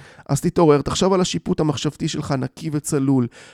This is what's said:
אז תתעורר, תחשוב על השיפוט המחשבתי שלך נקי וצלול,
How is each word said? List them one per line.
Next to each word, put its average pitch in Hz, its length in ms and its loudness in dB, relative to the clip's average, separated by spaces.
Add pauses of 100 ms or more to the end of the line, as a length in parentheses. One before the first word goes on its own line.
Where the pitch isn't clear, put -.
(300)
אז 139 120 0
תתעורר, 156 400 4
תחשוב 180 320 0
על 185 80 2
השיפוט 175 380 -2
המחשבתי 151 480 -2
שלך 151 240 -6
נקי 131 420 -6
וצלול, 139 540 0 (260)